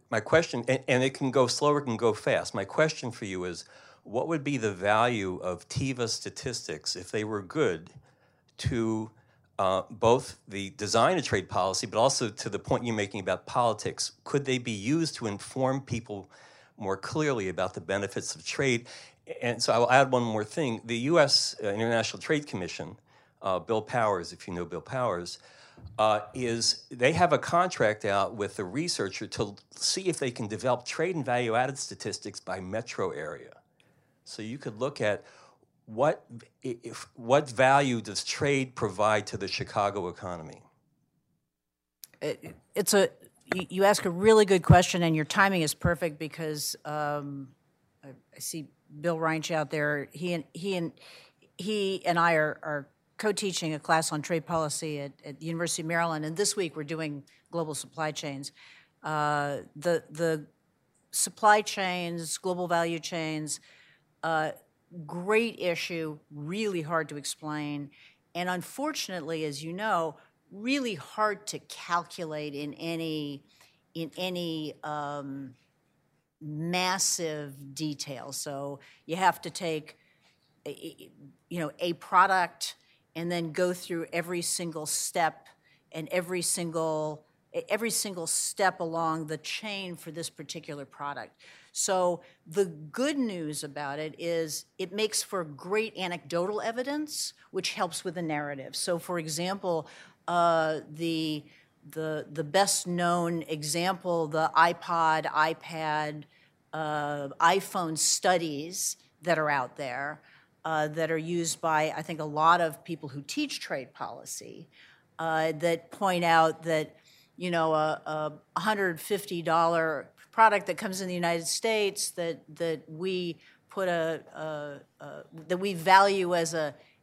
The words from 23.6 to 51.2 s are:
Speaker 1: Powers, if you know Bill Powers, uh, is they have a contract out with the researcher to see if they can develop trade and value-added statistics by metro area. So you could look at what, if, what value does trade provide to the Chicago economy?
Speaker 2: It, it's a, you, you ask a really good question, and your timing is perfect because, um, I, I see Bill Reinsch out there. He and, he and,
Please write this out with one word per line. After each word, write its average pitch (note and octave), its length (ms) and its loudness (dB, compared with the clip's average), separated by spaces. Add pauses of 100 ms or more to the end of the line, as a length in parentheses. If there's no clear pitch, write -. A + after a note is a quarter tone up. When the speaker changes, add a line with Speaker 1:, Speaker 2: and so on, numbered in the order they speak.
Speaker 1:
Powers, G#2 500 0
if - 160 -14
you F#2+ 60 -6
know F2 100 -4
Bill E2 160 -6
Powers, F#2+ 600 -4 (600)
uh, G#2+ 220 6 (120)
is A#2 560 0
they B2+ 220 4
have E3 220 6
a C3+ 40 6
contract C3+ 680 2
out G2 300 2
with G2+ 200 -4
the A2 80 -4
researcher G#2+ 640 -4
to G#2 280 -6 (160)
see - 360 -2
if E3 100 0
they C3 140 -2
can A#2+ 160 -6
develop A#2 380 -2
trade F3 320 -2
and C3+ 80 -2
value-added B2 520 0
statistics - 640 -8
by F#2+ 220 -6
metro G2 500 -4
area. D#2 400 -10 (720)
So - 180 -12
you A2 160 -8
could A2 220 -10
look C3+ 220 -2
at G#2 240 0 (600)
what, C3 380 0 (380)
if, A#2 520 -8
what C3 340 4
value C3 520 6
does G#2 220 -6
trade C3+ 520 0
provide G#2 520 2
to A2+ 100 -8
the G2 100 -4
Chicago G2+ 600 -2
economy? F2 540 -10 (1600)
Speaker 2:
It, D#3 340 -8 (200)
it's - 180 2
a, G3 160 6 (440)
you, F#3 160 -2
you F#3 140 2
ask G3+ 220 6
a F#3+ 40 2
really G#3 360 8
good F#3 180 6
question, F3 400 8
and E3 120 4
your D#3 100 0
timing G3 380 4
is D3+ 100 0
perfect E3+ 440 0
because, D3+ 680 -6
um, D3 640 -4 (540)
I, C#3 60 -18 (260)
I - 40 -20
see D#3 280 -8 (340)
Bill E3 160 0
Reinsch D#3+ 340 0
out D#3 180 0
there. D3 420 0
He F3 220 -4
and, E3 100 -4 (100)
he F#3+ 220 -4
and, E3+ 160 -2 (680)